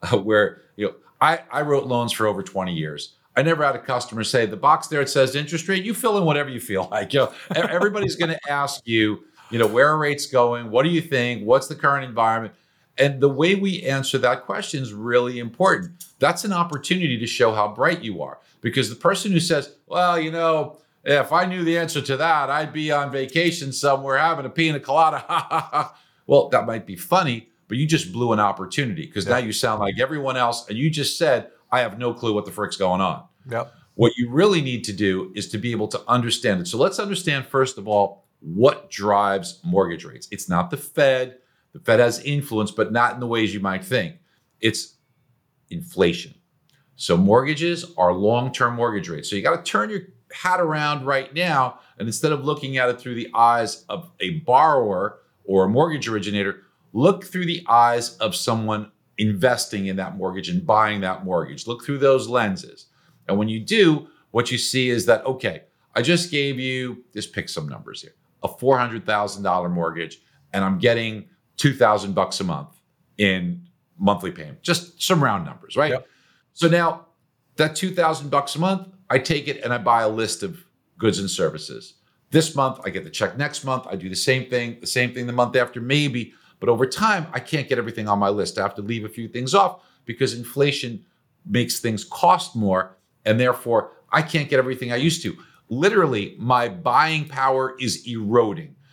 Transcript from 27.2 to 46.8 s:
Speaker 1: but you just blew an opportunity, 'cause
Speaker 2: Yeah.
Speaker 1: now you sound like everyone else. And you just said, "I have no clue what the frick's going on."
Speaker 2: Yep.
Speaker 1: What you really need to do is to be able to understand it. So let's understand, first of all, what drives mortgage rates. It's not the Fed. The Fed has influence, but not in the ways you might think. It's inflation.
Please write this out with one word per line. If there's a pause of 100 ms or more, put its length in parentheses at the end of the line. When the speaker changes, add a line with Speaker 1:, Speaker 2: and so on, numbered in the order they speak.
Speaker 1:
but
you
just
blew
an
opportunity,
'cause
Speaker 2:
Yeah.
Speaker 1:
now
you
sound
like
everyone
else.
And
you
just
said, (220)
"I
have
no
clue
what
the
frick's
going
on." (260)
Speaker 2:
Yep. (220)
Speaker 1:
What
you
really
need
to
do
is
to
be
able
to
understand
it.
So
let's
understand,
first
of
all, (140)
what
drives
mortgage
rates.
It's
not
the
Fed. (340)
The
Fed
has
influence,
but
not
in
the
ways
you
might
think. (440)
It's (720)
inflation. (600)